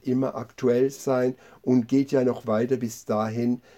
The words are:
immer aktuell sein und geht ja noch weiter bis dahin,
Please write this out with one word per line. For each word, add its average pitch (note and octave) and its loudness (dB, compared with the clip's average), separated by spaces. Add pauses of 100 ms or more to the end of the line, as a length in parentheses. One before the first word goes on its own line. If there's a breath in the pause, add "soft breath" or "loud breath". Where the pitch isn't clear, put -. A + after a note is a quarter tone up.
immer C3 -2
aktuell B2 0
sein C3 -2 (280 loud breath)
und B2 2
geht C#3 2
ja C3 2
noch A#2+ -2
weiter A#2 0
bis A#2+ -8
dahin, A#2 -2 (160 soft breath)